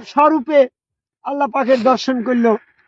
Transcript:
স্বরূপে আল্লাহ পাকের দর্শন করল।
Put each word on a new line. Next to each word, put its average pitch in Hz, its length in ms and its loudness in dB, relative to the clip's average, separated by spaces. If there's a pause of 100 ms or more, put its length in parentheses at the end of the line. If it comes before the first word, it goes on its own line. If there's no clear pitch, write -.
স্বরূপে 294 640 2 (540)
আল্লাহ 285 240 -4
পাকের 247 360 -2
দর্শন 247 400 -2
করল। 233 320 0 (320)